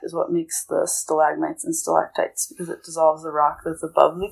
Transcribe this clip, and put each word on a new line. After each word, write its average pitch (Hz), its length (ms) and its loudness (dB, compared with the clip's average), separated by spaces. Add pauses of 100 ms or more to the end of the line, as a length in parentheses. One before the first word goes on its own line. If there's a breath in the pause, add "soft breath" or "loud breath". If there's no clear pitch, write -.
is 165 100 -8
what 165 180 -2
makes 165 340 -4
the 160 200 0
stalagmites 156 800 0
and 165 100 -4
stalactites, - 720 0
because 170 220 -12
it - 140 -10
dissolves 160 400 2
the 160 80 -6
rock 151 340 0
that's 165 180 -4
above 151 360 4
the 196 120 -6